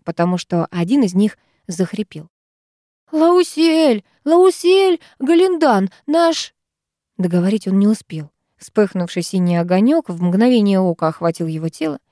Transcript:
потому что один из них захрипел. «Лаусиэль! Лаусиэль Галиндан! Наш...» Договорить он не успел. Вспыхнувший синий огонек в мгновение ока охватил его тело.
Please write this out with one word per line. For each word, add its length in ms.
потому 320
что 320
один 340
из 120
них 220
захрипел. 640
«Лаусиэль! 920
Лаусиэль 760
Галиндан! 720
Наш...» 480
Договорить 480
он 120
не 80
успел. 440
Вспыхнувший 680
синий 340
огонек 500
в 160
мгновение 560
ока 300
охватил 380
его 200
тело. 320